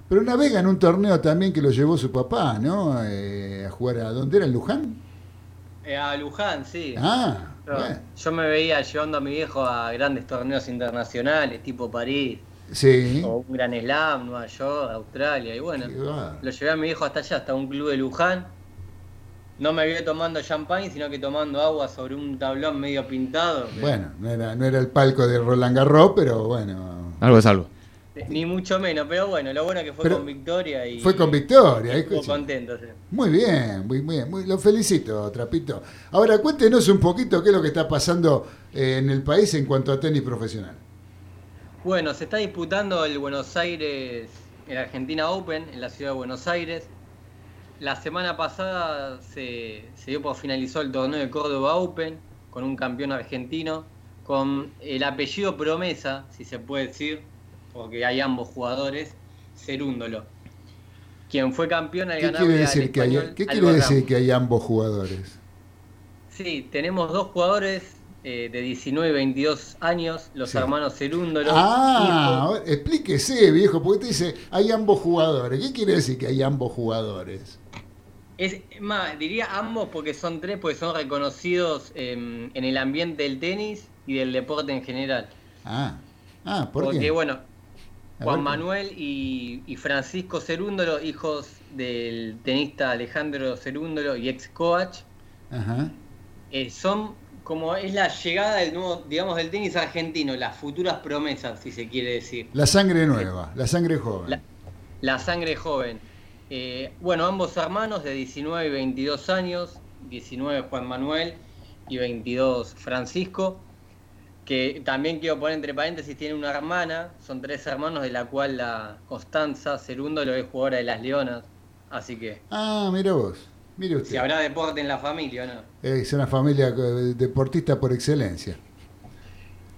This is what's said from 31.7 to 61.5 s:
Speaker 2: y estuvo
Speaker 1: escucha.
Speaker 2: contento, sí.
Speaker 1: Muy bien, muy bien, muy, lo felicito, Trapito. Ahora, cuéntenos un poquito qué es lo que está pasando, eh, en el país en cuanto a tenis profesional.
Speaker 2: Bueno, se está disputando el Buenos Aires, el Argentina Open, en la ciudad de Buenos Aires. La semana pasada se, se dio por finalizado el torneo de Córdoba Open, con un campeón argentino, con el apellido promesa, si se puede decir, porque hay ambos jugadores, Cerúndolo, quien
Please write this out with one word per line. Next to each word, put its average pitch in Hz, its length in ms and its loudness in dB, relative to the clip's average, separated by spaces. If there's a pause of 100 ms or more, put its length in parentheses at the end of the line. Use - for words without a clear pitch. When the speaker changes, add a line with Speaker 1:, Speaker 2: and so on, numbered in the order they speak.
Speaker 2:
y - 20 2
estuvo - 220 -2
Speaker 1:
escucha. 143 100 -2
Speaker 2:
contento, 131 460 -4
sí. 120 80 -14 (260)
Speaker 1:
Muy 214 180 2
bien, 139 560 4
muy 127 140 0
bien, 147 300 -2
muy, 185 160 -6
lo 190 120 2
felicito, 170 720 4
Trapito. 117 540 -4 (280)
Ahora, 214 260 8
cuéntenos 247 500 6
un 196 120 10
poquito 175 440 4
qué 208 60 6
es 202 60 10
lo 170 60 4
que 156 60 2
está 156 200 2
pasando, 160 600 4 (260)
eh, 131 260 2
en 135 100 2
el 135 140 2
país 165 320 4
en 143 100 2
cuanto 135 260 2
a 135 80 2
tenis 151 220 2
profesional. 110 540 -6 (1080)
Speaker 2:
Bueno, 170 300 2
se 160 120 -10
está 208 120 -2
disputando 185 680 -2
el 147 160 -2
Buenos 139 380 -6
Aires, 139 720 -4 (400)
el 131 80 -6
Argentina 139 520 -4
Open, 165 440 -6
en 127 80 -12
la 123 80 -8
ciudad 139 220 -8
de 135 60 -6
Buenos 127 300 -10
Aires. 165 380 -4 (920)
La 139 160 -4
semana 170 400 -4
pasada 160 840 -4
se, 117 640 -10 (100)
se - 160 -12
dio 143 100 -4
por 143 140 -4
finalizado 135 480 -4
el 135 80 -6
torneo 135 280 -2
de 135 100 -2
Córdoba 143 460 0
Open, 165 420 -4 (320)
con 127 160 -8
un 135 100 -4
campeón 131 380 -4
argentino, 156 720 -6 (440)
con 139 400 -2 (100)
el 135 240 -6
apellido 147 540 -2
promesa, 151 640 -2 (140)
si 120 80 -16
se 123 140 -12
puede 135 300 -4
decir, 151 320 -8 (520)
porque 117 320 -6
hay 127 160 2
ambos 127 280 0
jugadores, 135 640 -6 (420)
Cerúndolo, 120 640 -6 (1080)
quien 131 200 2